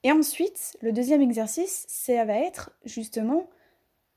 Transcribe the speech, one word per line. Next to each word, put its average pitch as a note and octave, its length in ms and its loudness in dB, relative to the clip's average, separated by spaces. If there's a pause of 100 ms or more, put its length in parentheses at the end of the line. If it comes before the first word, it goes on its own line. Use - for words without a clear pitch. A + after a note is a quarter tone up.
Et C4 80 4
ensuite, - 680 0
le A3+ 100 -2
deuxième B3+ 300 4
exercice, A#3+ 640 -2
ça A#3 380 0
va G#3 100 0
être E4+ 360 -4 (120)
justement A#3 640 -4 (680)